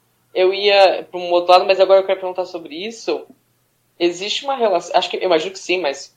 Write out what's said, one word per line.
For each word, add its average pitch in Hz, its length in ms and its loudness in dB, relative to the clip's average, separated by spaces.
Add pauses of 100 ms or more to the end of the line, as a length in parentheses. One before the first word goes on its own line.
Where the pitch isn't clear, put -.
(360)
eu 185 160 2
ia 196 580 4
pra 180 80 -12
um 175 140 -8
outro 175 180 2
lado, 185 140 6
mas 196 160 2
agora 190 200 6
eu 190 60 -4
quero 190 140 -4
perguntar 185 240 -6
sobre 165 320 -14
isso. 190 500 -8 (720)
Existe 175 460 -4
uma 277 100 -4
relação, 208 400 -2
acho 185 140 0
que, 220 80 -6
eu - 60 -6
imagino 180 300 0
que - 60 -18
sim, 180 220 -4
mas 139 360 -8